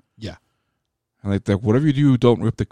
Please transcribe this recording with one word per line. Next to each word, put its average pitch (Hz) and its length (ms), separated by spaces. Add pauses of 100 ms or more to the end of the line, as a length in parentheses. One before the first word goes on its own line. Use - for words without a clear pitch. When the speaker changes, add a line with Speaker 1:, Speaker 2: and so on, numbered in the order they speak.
(180)
Speaker 1:
Yeah. 110 180 (840)
Speaker 2:
And, 98 100
like, 98 140
they're, 101 120
"Whatever 120 300
you 143 60
do, 135 240
don't 120 240
rip 110 160
the 110 140